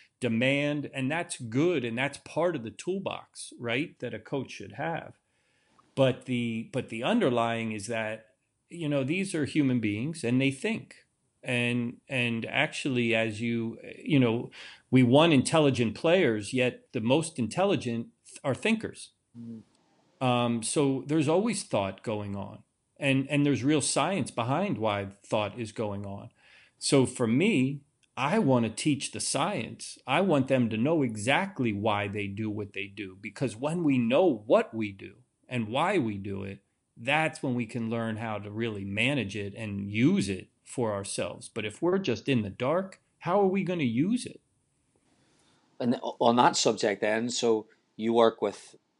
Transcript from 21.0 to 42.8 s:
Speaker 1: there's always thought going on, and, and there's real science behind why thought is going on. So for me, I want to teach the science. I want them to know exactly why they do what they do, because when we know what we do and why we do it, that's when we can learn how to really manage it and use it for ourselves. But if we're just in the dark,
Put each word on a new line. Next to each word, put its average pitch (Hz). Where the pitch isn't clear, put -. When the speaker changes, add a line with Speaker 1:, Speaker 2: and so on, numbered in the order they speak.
Speaker 1:
there's 147
always 196
thought 98
going 104
on, 104
and, 135
and 143
there's 127
real 147
science 151
behind 139
why 104
thought 104
is 110
going 101
on. 101
So -
for 120
me, 143
I 143
want 131
to 110
teach -
the -
science. -
I 143
want 151
them 127
to 110
know 147
exactly 123
why 104
they 101
do 104
what 104
they 98
do, 98
because 110
when 156
we 143
know 123
what 190
we 107
do 98
and 120
why 156
we 110
do 98
it, 98
that's 151
when 127
we 120
can 113
learn 113
how 110
to 104
really 107
manage 104
it 101
and 101
use 127
it 95
for 113
ourselves. -
But 107
if 104
we're 180
just 139
in 127
the 104
dark, 156